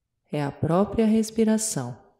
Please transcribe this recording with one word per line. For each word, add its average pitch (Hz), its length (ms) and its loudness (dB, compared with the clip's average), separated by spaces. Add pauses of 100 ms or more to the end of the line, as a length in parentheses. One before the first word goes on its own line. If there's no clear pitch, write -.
(320)
é 147 120 -2
a 139 80 -4
própria 190 540 0
respiração. 214 920 0 (220)